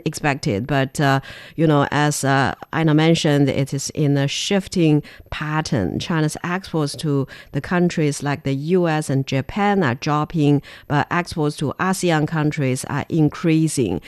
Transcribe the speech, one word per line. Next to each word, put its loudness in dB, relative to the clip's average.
expected. -2
But, -2
uh, 2
you 2
know, 2
as, 0
uh, 2
Ina 2
mentioned, 4
it -2
is -6
in 2
a 0
shifting 0
pattern. -2
China's -2
exports -4
to -2
the -2
countries 0
like -4
the -2
U 2
S -2
and 0
Japan 0
are 2
dropping, 2
but 0
exports -2
to -2
asean 2
countries 0
are -4
increasing. 2